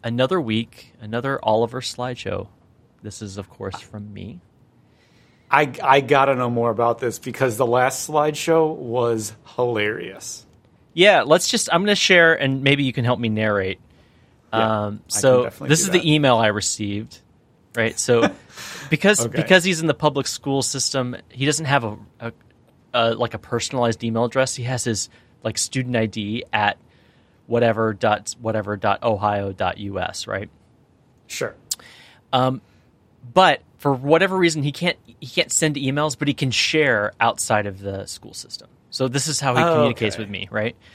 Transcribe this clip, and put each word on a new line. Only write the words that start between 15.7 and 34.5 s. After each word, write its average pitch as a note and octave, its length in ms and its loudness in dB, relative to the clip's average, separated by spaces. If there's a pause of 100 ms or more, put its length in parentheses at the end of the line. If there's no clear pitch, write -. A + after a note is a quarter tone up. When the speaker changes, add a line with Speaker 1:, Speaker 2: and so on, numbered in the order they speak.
Speaker 2:
do F3 40 0
Speaker 1:
is G3 80 -2
Speaker 2:
that. F#3 120 4
Speaker 1:
the D3+ 100 4
email C#3 240 4
I A2+ 100 4
received, G#2 720 -4 (560)
right? A2+ 240 -2
So - 340 2 (260)
Speaker 2:
<laughs> - 300 -16
Speaker 1:
because, F#3+ 360 2
Speaker 2:
Okay. A#2 160 -4
Speaker 1:
because F#3 240 6
he's E3+ 160 0
in E3 60 0
the D3 60 2
public C#3+ 340 0
school C#3 340 -2
system, B2+ 560 -4 (120)
he C3 160 -6
doesn't D3+ 200 0
have C3+ 180 2
a, G#2 140 -6 (240)
a, A#2 120 -10 (600)
a, A#2 200 2
like, A2+ 200 -4
a G#2+ 60 -10
personalized A#2+ 680 -4
email A2+ 200 -2
address. C3 300 -2
He B2 80 -10
has B2 220 -4
his, A2+ 240 -4 (340)
like, A2+ 140 -6
student B2+ 400 -4
I A2+ 100 2
D G#2+ 360 -6 (100)
at G#2 240 0 (680)
whatever A2+ 480 2
dot, G#2+ 480 0
whatever G#2+ 340 -4
dot G2+ 280 0
ohio G#2 500 0
dot F#2 240 -4
U G2 220 -8
S, - 280 -6
right? G2+ 220 -6 (800)
Speaker 2:
Sure. - 280 -8 (800)
Speaker 1:
Um, C3 280 2 (720)
but F3 280 6 (160)
for C#3+ 160 0
whatever D#3+ 440 2
reason, D#3+ 260 2